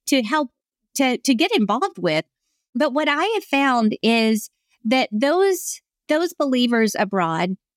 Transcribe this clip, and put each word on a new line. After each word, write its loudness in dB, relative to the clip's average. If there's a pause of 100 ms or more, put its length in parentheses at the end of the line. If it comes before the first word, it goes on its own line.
to 2
help -2 (460)
to, 0
to 0
get 0
involved 0
with. -2 (480)
But 0
what 0
I 0
have -2
found 0
is 0 (340)
that 0
those, 0 (280)
those 0
believers 0
abroad -2 (200)